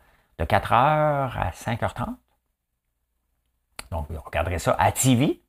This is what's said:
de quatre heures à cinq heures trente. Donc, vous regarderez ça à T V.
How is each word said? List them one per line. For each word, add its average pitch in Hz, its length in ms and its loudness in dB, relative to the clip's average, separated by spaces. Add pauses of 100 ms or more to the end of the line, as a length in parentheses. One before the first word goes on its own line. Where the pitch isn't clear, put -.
(400)
de 80 60 0
quatre 98 280 0
heures 143 640 2
à 92 140 -4
cinq - 320 -6
heures 95 100 -4
trente. - 240 -8 (1700)
Donc, 76 180 -6
vous 80 120 -8
regarderez 78 380 -4
ça - 200 0
à 95 120 4
T 131 240 4
V. 156 340 2